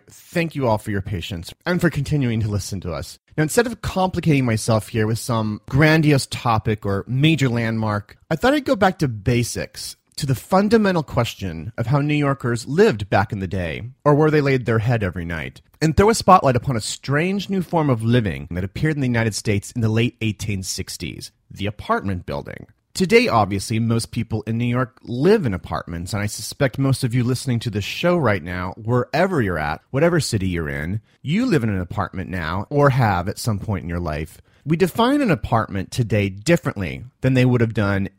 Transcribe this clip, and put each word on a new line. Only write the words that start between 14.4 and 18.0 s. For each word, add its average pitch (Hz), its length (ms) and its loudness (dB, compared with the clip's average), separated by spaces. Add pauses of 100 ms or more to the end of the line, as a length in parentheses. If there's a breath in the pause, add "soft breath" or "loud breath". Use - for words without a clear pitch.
laid 135 220 2
their 113 140 2
head 113 240 2
every 90 240 -4
night, 78 340 -8 (220)
and 156 160 2
throw 208 140 6
a - 20 4
spotlight 180 420 6
upon 120 220 -2
a 107 40 -4
strange 180 680 -4
new 190 140 -2
form 156 260 0
of 113 140 2